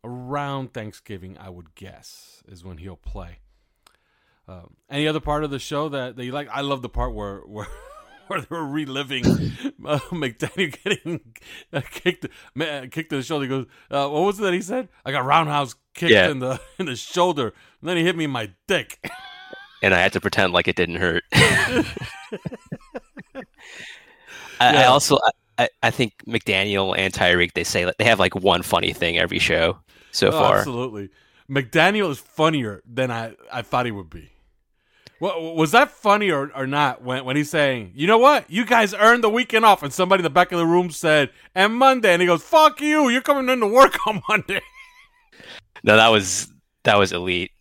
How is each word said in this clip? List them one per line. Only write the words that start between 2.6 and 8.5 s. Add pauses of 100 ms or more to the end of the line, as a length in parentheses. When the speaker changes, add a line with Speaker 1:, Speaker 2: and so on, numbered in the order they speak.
Speaker 1:
when
he'll
play. (1080)
Um, (120)
any
other
part
of
the
show
that,
that
you
like?
I
love
the
part
where,
where, (300)
<laughs>
where
they
were